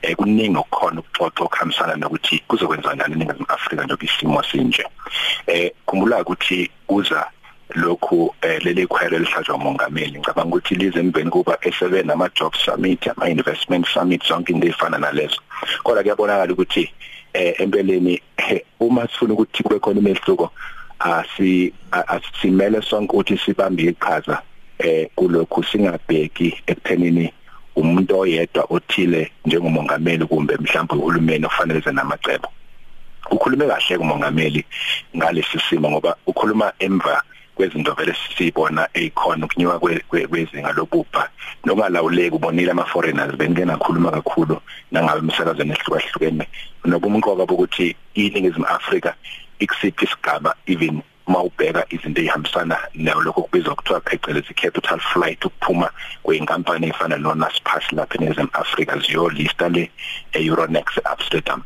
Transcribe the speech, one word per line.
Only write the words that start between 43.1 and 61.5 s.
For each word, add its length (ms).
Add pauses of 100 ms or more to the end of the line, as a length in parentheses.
bengena 400
khuluma 340
kakhulu 500 (320)
nangabe 260
emsakazweni 540
ehlukahlukene. 760 (380)
Nobumqoka 640
bokuthi 500 (180)
iNingizimu 520
Afrika 480 (440)
ikusiphi 460
isigaba, 500 (120)
even 360 (240)
uma 160
ubheka 480
izinto 320
ey'hambisana 560 (160)
nayo 260
lokho 220
kubizwa 320
kuthiwa 260
phecelezi 540
capital 440
flight, 460
ukuphuma 460 (320)
kwey'nkampani 640
ey'fana 300
no-Naspers 760
lapha 220
eNingizimu 380
Afrika 460
ziyolista 720
le 220 (420)
e-Euronext 720
Amsterdam. 600